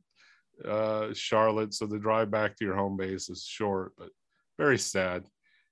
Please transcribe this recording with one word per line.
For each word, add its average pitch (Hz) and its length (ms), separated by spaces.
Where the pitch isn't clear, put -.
<laughs> - 400
uh, 107 460
Charlotte, 110 600
so 110 120
the 104 120
drive 110 320
back 107 260
to - 80
your 95 120
home 98 200
base 95 320
is 92 160
short, 95 540
but 87 100
very 143 200
sad. 92 460